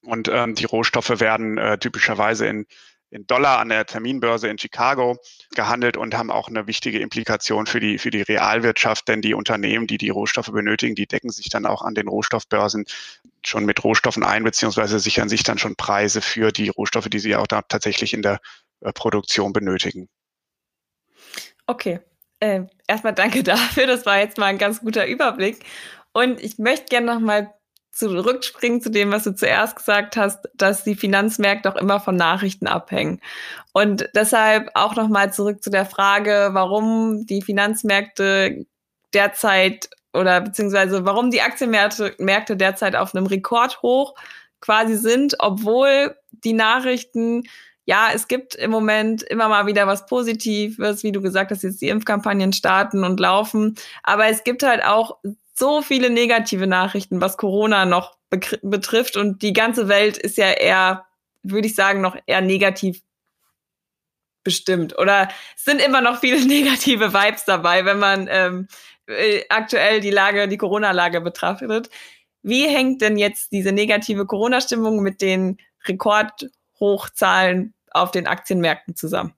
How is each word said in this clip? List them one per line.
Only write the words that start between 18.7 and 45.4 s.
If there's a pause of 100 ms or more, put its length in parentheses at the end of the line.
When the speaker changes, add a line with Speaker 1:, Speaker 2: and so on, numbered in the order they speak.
Speaker 1:
äh,
Produktion
benötigen. (1600)
Speaker 2:
Okay. (400)
Äh, (260)
erstmal
danke
<laughs>
dafür.
Das
war
jetzt
mal
ein
ganz
guter
Überblick. (480)
Und
ich
möchte
gerne
noch
mal (380)
zurückspringen
zu
dem,
was
du
zuerst
gesagt
hast, (140)
dass
die
Finanzmärkte
auch
immer
von
Nachrichten
abhängen. (540)
Und
deshalb
auch
noch
mal
zurück
zu
der
Frage,
warum
die
Finanzmärkte (480)
derzeit (240)
oder
beziehungsweise
warum
die
Aktienmärkte,
Märkte
derzeit
auf
einem
Rekordhoch (460)
quasi
sind,
obwohl (160)